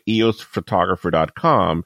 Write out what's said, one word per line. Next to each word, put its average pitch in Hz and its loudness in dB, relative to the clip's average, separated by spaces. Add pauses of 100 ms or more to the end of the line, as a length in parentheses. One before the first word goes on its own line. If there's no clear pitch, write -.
eos 110 0
photographer 90 -2
dot 80 0
com 92 0